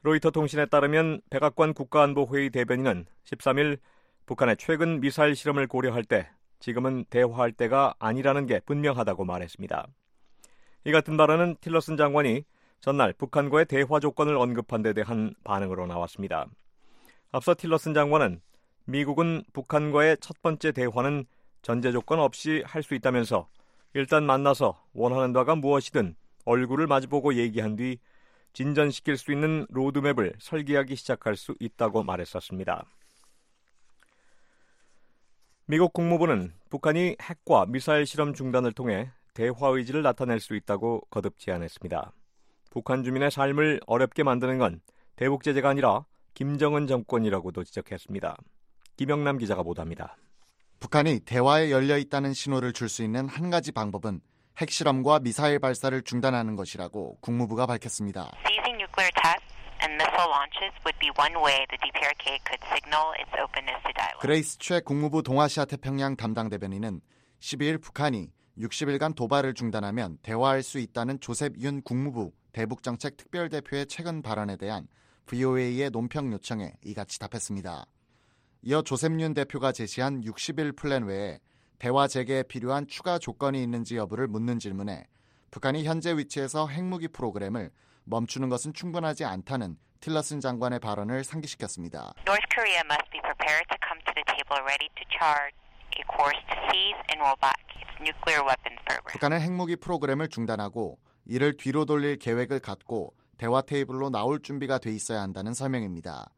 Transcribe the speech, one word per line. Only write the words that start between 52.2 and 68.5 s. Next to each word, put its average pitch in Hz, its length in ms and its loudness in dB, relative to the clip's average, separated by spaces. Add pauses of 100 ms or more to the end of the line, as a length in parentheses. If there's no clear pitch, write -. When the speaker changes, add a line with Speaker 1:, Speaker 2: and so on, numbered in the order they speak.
Speaker 2:
신호를 127 400 -2
줄 117 160 -4
수 117 140 -6
있는 120 260 -2
한 165 220 -4
가지 156 200 0
방법은 104 520 -4 (360)
핵실험과 147 600 2
미사일 143 400 2
발사를 131 420 0
중단하는 120 540 0
것이라고 92 640 -8
국무부가 120 460 0
밝혔습니다. 104 600 -6 (160)
Speaker 3:
Ceasing 214 380 -2
nuclear 185 320 0
tests - 400 2 (260)
and 156 140 -2
missile 160 320 2
launches 143 480 -2 (100)
would 160 140 -2
be 147 180 0
one 156 200 2
way 139 340 4
the 131 80 -8
D 139 160 -4
P - 100 0
R 147 140 2
K 135 240 -4
could - 240 -6
signal 156 560 0
its - 160 -12
openness 135 480 -4
to - 80 -4
dialogue. - 260 -4
Speaker 2:
그레이스 156 380 0
최 175 220 0
국무부 147 420 0
동아시아 143 420 2
태평양 135 520 -4
담당 110 320 -2
대변인은 98 520 -6 (380)
십이 143 300 -4
일 156 100 0
북한이 139 540 -4 (260)